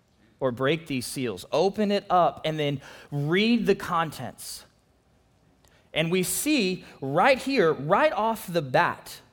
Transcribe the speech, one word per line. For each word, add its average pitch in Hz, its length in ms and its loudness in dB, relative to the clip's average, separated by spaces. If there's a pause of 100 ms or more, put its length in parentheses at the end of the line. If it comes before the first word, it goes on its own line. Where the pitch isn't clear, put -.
(400)
or 131 120 0
break 143 340 0
these 127 220 -4
seals, 113 440 -6
open 196 400 2
it 202 200 0
up, 175 340 2
and 156 140 -2
then 143 200 -2 (320)
read 185 540 2
the 196 80 4
contents? - 920 -6 (1300)
And 165 140 0
we 185 120 2
see 190 600 0 (160)
right 180 380 2
here, 240 340 2
right 196 400 2
off 214 400 -4
the 170 100 0
bat, 143 600 -2 (120)